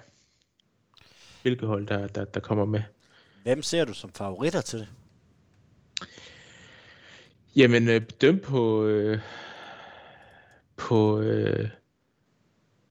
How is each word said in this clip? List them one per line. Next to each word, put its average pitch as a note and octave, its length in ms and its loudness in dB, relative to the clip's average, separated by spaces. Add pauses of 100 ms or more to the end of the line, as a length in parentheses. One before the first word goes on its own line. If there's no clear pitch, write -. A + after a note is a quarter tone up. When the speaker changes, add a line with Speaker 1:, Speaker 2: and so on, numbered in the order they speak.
(1400)
Speaker 1:
Hvilke B2 240 0
hold, G#2 200 -2
der, G2+ 200 -4
der, G2+ 180 -8
der - 160 -8
kommer G#2 240 -2
med. G#2+ 180 -2 (600)
Speaker 2:
Hvem C3 200 0
ser E3 220 0
du A2+ 100 -6
som - 180 -16
favoritter A2 480 -4
til - 180 -8
det? A2 100 -12 (2750)
Speaker 1:
Jamen, A#2+ 320 6
øh, A2+ 140 4 (180)
døm D#3+ 180 6
på, A2+ 480 0
øh, G#2+ 320 0 (1600)
på, G#2+ 440 2
øh, G#2+ 480 -2 (1200)